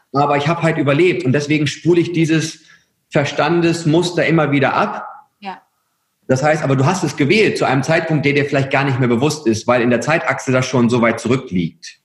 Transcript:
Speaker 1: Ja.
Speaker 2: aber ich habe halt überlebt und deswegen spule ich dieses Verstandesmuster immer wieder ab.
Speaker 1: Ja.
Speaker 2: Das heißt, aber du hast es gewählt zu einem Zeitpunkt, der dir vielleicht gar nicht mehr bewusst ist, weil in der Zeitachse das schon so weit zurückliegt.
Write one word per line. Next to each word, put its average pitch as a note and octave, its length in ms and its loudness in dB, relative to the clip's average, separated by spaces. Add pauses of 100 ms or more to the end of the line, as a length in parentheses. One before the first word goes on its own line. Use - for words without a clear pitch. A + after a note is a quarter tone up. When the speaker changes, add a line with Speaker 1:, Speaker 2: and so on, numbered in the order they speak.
(140)
Speaker 1:
Ja. C#3 80 2
Speaker 2:
aber C#3+ 160 2
ich C#3+ 100 -2
habe E3 160 -2
halt D#3 140 0
überlebt C#3+ 460 0
und C3 80 0
deswegen D3 340 0
spule E3 360 0
ich E3+ 100 -4
dieses D#3+ 540 -2 (440)
Verstandesmuster E3 1160 0
immer D3+ 260 2
wieder C3 220 2
ab. - 340 -4 (320)
Speaker 1:
Ja. F#3+ 220 -14 (680)
Speaker 2:
Das C3 160 0
heißt, D#3 200 0
aber C#3 120 0
du C3 100 2
hast F#3 180 0
es - 140 -4
gewählt G3+ 400 2
zu C#3 80 0
einem C3 160 2
Zeitpunkt, D#3+ 440 0
der C#3+ 80 2
dir C#3+ 120 0
vielleicht C#3 260 -2
gar C#3 140 2
nicht C3 140 -2
mehr C3 80 2
bewusst B2+ 400 0
ist, G#2+ 180 0
weil A#2+ 160 2
in B2 80 2
der A#2 120 2
Zeitachse D3 500 -2
das B2+ 160 0
schon A#2+ 220 2
so A#2+ 120 2
weit A2+ 180 2
zurückliegt. F#2 840 -4